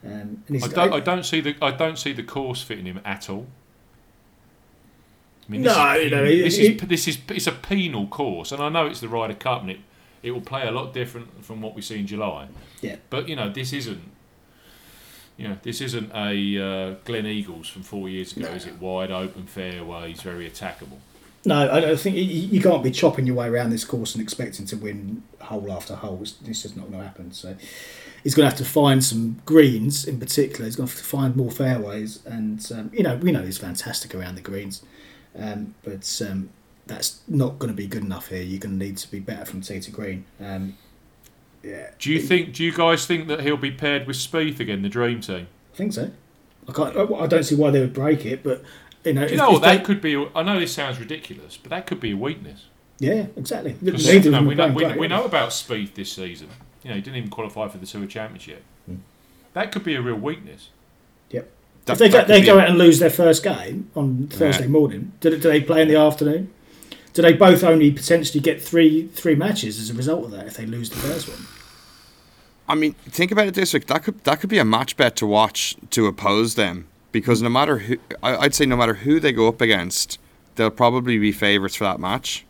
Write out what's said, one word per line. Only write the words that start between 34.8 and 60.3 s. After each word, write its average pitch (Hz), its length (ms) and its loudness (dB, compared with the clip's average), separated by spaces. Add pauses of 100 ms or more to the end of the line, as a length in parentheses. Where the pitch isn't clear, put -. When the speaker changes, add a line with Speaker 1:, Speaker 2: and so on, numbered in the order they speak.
Speaker 1:
um, 104 480 -12
but, - 460 -10
um, 95 220 -8 (360)
that's - 400 -10
not 139 320 -2
gonna 120 140 -6
be 98 140 -8
good 104 180 -8
enough 92 240 -10
here. 92 140 -8
You're 92 180 -8
gonna 101 140 -8
need 98 240 -6
to - 120 -14
be 101 100 -12
better 98 260 -12
from 95 160 -12
tee 95 180 -12
to - 100 -16
green. 95 360 -10 (140)
Um, 95 360 -10 (840)
yeah. - 360 -14
Speaker 2:
Do - 140 -6
you 160 60 2
Speaker 1:
It 147 40 -2
Speaker 2:
think? 170 320 0
Do 160 100 -6
you 165 80 0
guys 165 340 2
think 165 220 -4
that 151 120 -4
he'll 147 160 0
be 139 140 -4
paired 139 360 -4
with 135 100 -6
Spieth 156 440 -4
again, 101 220 -4
the 98 80 -4
dream 120 320 -2
team? 90 240 -8 (260)
Speaker 1:
I - 40 -20
think 202 180 -4
so. - 160 -6 (580)
I 139 40 -14
can't. 143 240 -2
I, 196 80 2 (160)
I 160 60 -2
don't 160 180 4
see 147 100 0
why 147 160 4
they 139 100 4
would 123 120 0
break 147 320 0
it, 131 180 -6
but, 127 200 -4 (420)
you 165 80 0
know, 135 160 0
Speaker 2:
Do - 0 -
you - 60 -2
Speaker 1:
if, 294 40 2
Speaker 2:
know 285 100 6
Speaker 1:
if 220 40 10
Speaker 2:
what? - 100 6
That 180 160 8
Speaker 1:
they 190 60 -4
Speaker 2:
could 202 160 0
be. 156 140 0
A, 143 100 0 (100)
I 165 80 -2
know 190 160 0
this 170 140 -2
sounds 131 260 -6
ridiculous, 113 600 -14
but - 120 -20
that 180 160 -8
could - 140 -8
be 110 120 -4
a 98 40 -4
weakness. - 480 -8 (340)
Speaker 1:
Yeah, 196 280 -2 (100)
exactly. 147 380 -8
Speaker 2:
'Cause, 160 320 -2
Speaker 1:
Neither 190 180 6
Speaker 2:
you 151 60 6
know, 139 80 4
Speaker 1:
of 143 60 4
them - 20 4
Speaker 2:
we 143 80 2
Speaker 1:
are - 20 -2
Speaker 2:
know, 170 80 2
Speaker 1:
playing 147 100 2
Speaker 2:
we, 160 100 2
Speaker 1:
great, 160 160 -2
Speaker 2:
we 160 60 -2
Speaker 1:
are - 40 -2
Speaker 2:
know 185 100 0
Speaker 1:
they? 247 80 -2
Speaker 2:
about 135 220 0
Spieth 107 440 -8
this 98 180 -10
season. 87 360 -12 (340)
You 131 80 -18
know, 107 60 -6
he 98 60 -6
didn't 131 160 -10
even 107 120 -8
qualify 107 380 -8
for 101 80 -16
the 92 100 -16
Tour 101 200 -10
Championship. 95 560 -14 (240)
Speaker 1:
Hmm. 92 100 -12 (560)
Speaker 2:
That 208 180 -4
could 208 140 -8
be 160 100 -2
a 131 80 -2
real 120 140 -2
weakness. 117 540 -10 (600)